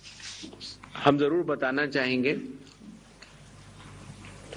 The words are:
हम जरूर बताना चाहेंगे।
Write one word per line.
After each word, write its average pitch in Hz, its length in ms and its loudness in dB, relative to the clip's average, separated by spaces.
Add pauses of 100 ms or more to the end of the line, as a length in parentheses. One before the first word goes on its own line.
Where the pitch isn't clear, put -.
(960)
हम 143 240 8
जरूर 156 260 4
बताना 139 420 2
चाहेंगे। 127 540 2 (2250)